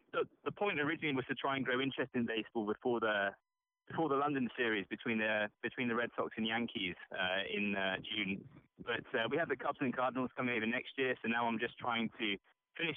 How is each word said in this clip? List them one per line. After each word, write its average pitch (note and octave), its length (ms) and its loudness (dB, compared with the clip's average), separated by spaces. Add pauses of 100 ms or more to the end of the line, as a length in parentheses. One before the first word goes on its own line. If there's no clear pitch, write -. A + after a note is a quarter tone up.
(140)
the, D#3+ 120 2 (200)
the D3 60 0
point G3 280 0
originally D3 360 0
was B2+ 120 0
to C3 80 -2
try C3+ 220 0
and C3 80 -2
grow B2+ 160 2
interest C3+ 320 -2
in A#2+ 140 2
baseball A2 400 -2
before A#2 320 0
the, G#2 300 2 (600)
before D#3+ 180 0
the C#3 80 4
London C3+ 400 2
series A2 320 2
between A2+ 300 -2
the, G#2+ 320 2 (140)
between B2 240 -2
the A#2 80 2
Red A#2+ 200 0
Sox A2+ 220 -2
and A2+ 80 0
Yankees, A2 480 -2 (180)
uh, F#2 300 0 (100)
in, G2+ 240 0
uh, F#2+ 220 2
June. G2 420 -4 (460)
But, A2 180 -4 (160)
uh, A2+ 120 0
we C#3+ 60 0
have D#3+ 120 0
the C3+ 60 2
Cubs C3+ 260 -4
and B2+ 120 2
Cardinals B2+ 440 0
coming B2 180 0
over A2 120 2
next B2 280 -2
year, B2+ 280 2
so A#2 40 -2
now A#2 200 2
I'm A2+ 100 2
just A#2 220 -2
trying A#2 300 0 (100)
to G#2 180 0 (400)
finish E3 180 -2